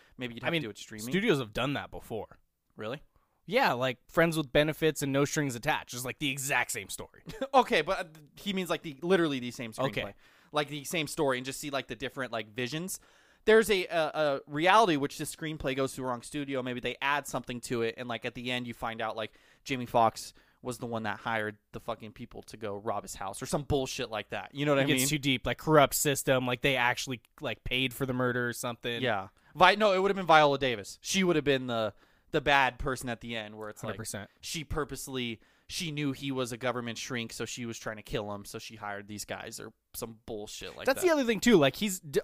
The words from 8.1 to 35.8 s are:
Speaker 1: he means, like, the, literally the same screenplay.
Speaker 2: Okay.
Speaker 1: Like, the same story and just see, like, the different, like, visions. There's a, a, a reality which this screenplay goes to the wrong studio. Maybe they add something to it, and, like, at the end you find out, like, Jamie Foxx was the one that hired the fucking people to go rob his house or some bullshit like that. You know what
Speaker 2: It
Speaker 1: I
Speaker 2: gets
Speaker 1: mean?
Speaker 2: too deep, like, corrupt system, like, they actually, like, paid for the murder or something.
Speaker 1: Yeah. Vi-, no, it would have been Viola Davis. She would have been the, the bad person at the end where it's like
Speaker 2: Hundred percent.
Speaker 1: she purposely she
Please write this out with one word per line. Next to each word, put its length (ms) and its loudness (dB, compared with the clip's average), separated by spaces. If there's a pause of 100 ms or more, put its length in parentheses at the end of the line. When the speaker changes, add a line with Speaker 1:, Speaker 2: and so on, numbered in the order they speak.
Speaker 1:
he 180 -6
means, 160 -2
like, 140 -2
the, 200 -10
literally 360 4
the 140 -6
same 200 -10
screenplay. 160 0
Speaker 2:
Okay. 260 -6 (380)
Speaker 1:
Like, 160 0
the 160 -10
same 220 -2
story 320 0
and 80 -8
just 140 -8
see, 100 -8
like, 160 -4
the 80 -10
different, 380 -8
like, 220 -6
visions. 440 -4 (460)
There's 260 6
a, 160 2
a, 280 0
a 340 2
reality 480 6
which 220 -2
this 160 -6
screenplay 420 -4
goes 160 0
to 60 -14
the 40 -6
wrong 200 -4
studio. 400 -4
Maybe 180 -6
they 200 -4
add 280 0
something 340 -8
to 200 -2
it, 160 -2
and, 100 -8
like, 160 -6
at 100 -6
the 160 -8
end 160 -4
you 80 -8
find 260 -6
out, 160 -4
like, 160 -6 (300)
Jamie 240 -4
Foxx 460 2 (300)
was 160 -8
the 80 -8
one 180 -6
that 160 -4
hired 360 -2 (140)
the 80 -14
fucking 340 -10
people 300 -16
to 140 -18
go 200 -6
rob 280 -4
his 100 -14
house 260 -10
or 60 -8
some 160 -2
bullshit 480 -2
like 200 -6
that. 220 -8
You 140 -2
know 60 6
what 80 6
Speaker 2:
It 40 4
Speaker 1:
I 20 2
Speaker 2:
gets 160 4
Speaker 1:
mean? 60 2
Speaker 2:
too 100 0
deep, 280 0
like, 120 -2
corrupt 360 6
system, 520 2
like, 160 -2
they 120 4
actually, 460 0 (200)
like, 220 -6
paid 320 -2
for 120 -2
the 60 -2
murder 360 0
or 40 -4
something. 480 -6
Speaker 1:
Yeah. 280 -2 (260)
Vi-, 220 8
no, 160 4
it 100 4
would 80 4
have 60 0
been 100 -4
Viola 320 10
Davis. 420 -2
She 220 0
would 140 4
have 80 2
been 240 2
the, 260 0 (380)
the 80 2
bad 380 4
person 300 -4
at 120 -4
the 160 -8
end 200 -8
where 120 -10
it's 140 -14
like 80 -6
Speaker 2:
Hundred 80 -8
percent. 320 -10 (100)
Speaker 1:
she 240 -8
purposely 720 -4 (300)
she 220 -6